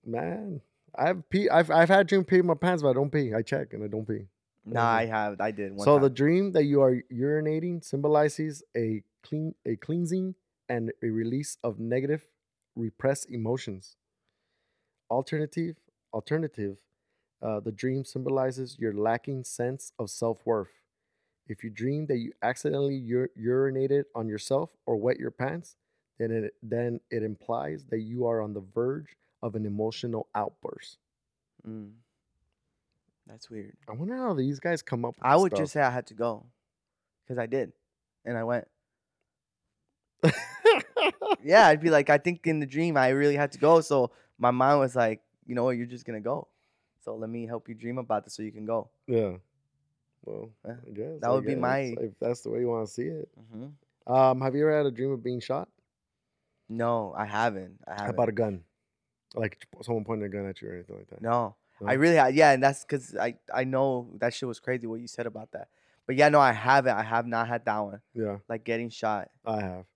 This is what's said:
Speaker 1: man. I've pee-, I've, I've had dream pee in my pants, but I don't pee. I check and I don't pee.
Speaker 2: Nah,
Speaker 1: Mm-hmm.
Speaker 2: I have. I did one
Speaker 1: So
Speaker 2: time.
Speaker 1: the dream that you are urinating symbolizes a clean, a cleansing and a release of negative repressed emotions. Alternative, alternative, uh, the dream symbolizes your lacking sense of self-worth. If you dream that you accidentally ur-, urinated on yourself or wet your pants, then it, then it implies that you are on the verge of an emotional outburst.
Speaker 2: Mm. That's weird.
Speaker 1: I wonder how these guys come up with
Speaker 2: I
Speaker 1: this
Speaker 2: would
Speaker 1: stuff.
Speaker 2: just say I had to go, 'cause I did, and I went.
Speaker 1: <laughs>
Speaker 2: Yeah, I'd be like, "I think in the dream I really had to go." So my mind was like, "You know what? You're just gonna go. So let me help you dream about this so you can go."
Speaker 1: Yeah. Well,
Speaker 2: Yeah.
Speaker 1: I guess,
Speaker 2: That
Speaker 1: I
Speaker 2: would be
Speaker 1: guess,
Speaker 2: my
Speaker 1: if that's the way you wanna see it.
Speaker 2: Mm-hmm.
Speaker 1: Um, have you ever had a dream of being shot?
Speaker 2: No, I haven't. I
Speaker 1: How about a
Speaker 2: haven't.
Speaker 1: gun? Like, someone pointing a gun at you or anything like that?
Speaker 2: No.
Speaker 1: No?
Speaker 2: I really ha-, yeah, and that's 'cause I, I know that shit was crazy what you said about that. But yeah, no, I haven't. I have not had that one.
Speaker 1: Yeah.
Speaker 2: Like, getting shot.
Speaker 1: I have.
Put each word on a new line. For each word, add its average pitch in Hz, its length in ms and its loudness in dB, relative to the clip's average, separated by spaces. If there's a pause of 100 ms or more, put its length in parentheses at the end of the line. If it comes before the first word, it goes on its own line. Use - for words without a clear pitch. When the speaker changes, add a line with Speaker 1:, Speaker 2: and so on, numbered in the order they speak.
Speaker 1:
man. 165 560 -8 (340)
I've 175 340 -2
pee-, 202 200 0
I've, 160 220 6
I've 165 180 6
had 196 180 6
dream 190 160 2
pee 185 160 4
in 180 60 4
my 170 100 4
pants, 175 280 0
but 139 60 6
I 127 40 4
don't 139 180 0
pee. 135 220 0
I 113 80 0
check - 320 -4
and 104 100 -8
I 107 40 -6
don't 107 200 -6
pee. 104 200 -6 (380)
Speaker 2:
Nah, 117 160 -2
Speaker 1:
Mm-hmm. 117 160 4
Speaker 2:
I 113 80 2
have. 107 340 -2
I 107 120 0
did 98 220 -8
one 101 120 -6
Speaker 1:
So 143 140 8
Speaker 2:
time. 135 40 6
Speaker 1:
the 135 60 4
dream 165 440 2
that 156 120 4
you 143 160 4
are 127 200 4 (100)
urinating 156 720 -2
symbolizes 151 800 0 (120)
a 110 280 -2 (200)
clean, 156 320 -6 (100)
a 117 120 -2
cleansing 175 580 -4 (340)
and 117 220 -2 (120)
a 117 60 -2
release 117 540 -4
of 110 160 -4
negative 131 480 -2 (480)
repressed 120 540 -2
emotions. 113 680 -6 (1120)
Alternative, 156 680 -4 (360)
alternative, 113 680 -6 (600)
uh, 107 200 -4
the 110 100 -6
dream 131 320 -4
symbolizes 131 760 -4
your 113 140 -2
lacking 117 520 -2
sense - 540 -6
of 107 100 -6
self-worth. 113 720 -4 (680)
If - 160 -12
you 113 60 -10
dream 135 380 -4
that 131 100 0
you 117 240 -8
accidentally 139 560 -2 (160)
ur-, 127 160 -2 (100)
urinated 135 680 0 (100)
on 113 140 -4
yourself 135 420 -2 (140)
or 117 120 0
wet 123 220 0
your 127 120 -6
pants, 156 460 -8 (420)
then 113 120 -2
it, 110 320 -4
then 117 380 -4 (100)
it 113 120 -4
implies 127 640 -6
that 113 140 -4
you 117 240 -6
are 117 160 0
on 107 120 -6
the 101 80 -8
verge 123 560 -6 (260)
of 110 120 -6
an 110 100 -4
emotional 110 680 -4
outburst. - 640 -8 (680)
Speaker 2:
Mm. 110 320 -16 (1300)
That's 110 220 -20
weird. 104 260 -14 (120)
Speaker 1:
I 110 60 -14
wonder 180 240 -6
how 247 160 -2
these 139 260 -2
guys 170 220 -4
come 120 240 -4
up 120 120 -8
with - 80 -14
Speaker 2:
I 139 100 8
Speaker 1:
this 180 60 8
Speaker 2:
would 190 100 4
Speaker 1:
stuff. 101 80 0
Speaker 2:
just 147 140 -2
say 147 80 0
I 131 80 4
had 123 180 -4
to 110 60 -20
go, 113 320 -4 (840)
'cause 127 100 -8
I 120 100 -2
did, 123 260 -2 (520)
and 120 120 -4
I 113 60 -4
went. 117 240 -2 (1600)
Speaker 1:
<laughs> 160 80 8 (1120)
Speaker 2:
Yeah, 185 240 10
I'd 156 140 8
be 165 80 2
like, 147 200 6
"I 147 80 8
think 175 300 -2
in 156 120 2
the 147 60 -2
dream 151 320 0
I 131 120 6
really 143 260 4
had 143 180 0
to - 60 -18
go." 160 220 8
So 131 300 2 (260)
my 120 140 4
mind 131 280 4
was 127 160 0
like, 113 260 0 (240)
"You 120 100 -8
know 120 80 0
what? 127 140 0
You're 120 80 -6
just 120 200 -16
gonna 113 140 -10
go. 123 280 -6 (560)
So 110 120 -10
let 110 140 -10
me 117 160 -8
help 113 240 -12
you 113 60 -12
dream 117 220 -8
about 110 280 -4
this - 80 -18
so 110 100 -12
you 107 80 -10
can 107 140 -14
go." 113 240 -4 (180)
Speaker 1:
Yeah. 107 300 0 (880)
Well, 107 240 -12 (160)
Speaker 2:
Yeah. 117 100 -12 (100)
Speaker 1:
I - 60 -20
guess, 131 300 -12
Speaker 2:
That 120 80 -2
Speaker 1:
I 123 40 4
Speaker 2:
would 131 120 0
be 135 80 -2
Speaker 1:
guess, 127 80 -2
Speaker 2:
my 127 160 0 (240)
Speaker 1:
if 107 180 -8
that's 120 220 -2
the 113 80 -10
way 117 100 -4
you 123 80 0
wanna 113 200 -2
see 120 200 -8
it. 160 220 -10 (100)
Speaker 2:
Mm-hmm. 117 720 -14
Speaker 1:
Um, 131 280 6
have 135 140 -2
you 147 80 2
ever 151 120 4
had 147 100 2
a 135 60 0
dream 127 200 -4
of 120 120 -6
being 123 160 -4
shot? 135 300 -6 (1000)
Speaker 2:
No, 117 460 -2
I 104 100 -4
haven't. 104 600 -4
I - 40 -14
Speaker 1:
How 104 180 -6
about - 200 0
a - 20 -2
Speaker 2:
haven't. 104 40 -8
Speaker 1:
gun? 101 280 -2 (720)
Like, - 320 -6 (140)
someone 113 240 -4
pointing 110 200 -4
a 101 40 -8
gun 98 180 -8
at 95 140 -12
you 107 80 -12
or 90 40 -12
anything 90 240 -16
like 98 120 -20
that? 101 120 -18
Speaker 2:
No. 113 340 -2 (240)
Speaker 1:
No? 101 80 -8
Speaker 2:
I 123 60 2
really 160 240 6
ha-, 135 100 8
yeah, 147 240 6
and 131 120 4
that's 139 220 2
'cause 135 300 -6
I, 101 200 -2 (180)
I 127 100 0
know 131 460 0 (100)
that 120 140 -2
shit 131 140 -8
was 117 120 -10
crazy 123 280 -4
what 113 120 -8
you 120 80 -14
said 117 200 -8
about 110 240 -12
that. - 180 -14 (380)
But 135 80 -2
yeah, 147 140 8
no, 147 100 8
I 131 140 8
haven't. 123 440 4
I 107 60 0
have 117 240 0
not 117 200 0
had 120 180 -4
that 107 140 0
one. 101 220 -8 (120)
Speaker 1:
Yeah. 107 240 -4 (120)
Speaker 2:
Like, 113 140 -6
getting 117 260 -4
shot. 107 400 -4 (160)
Speaker 1:
I 110 160 -2
have. 92 240 -8 (100)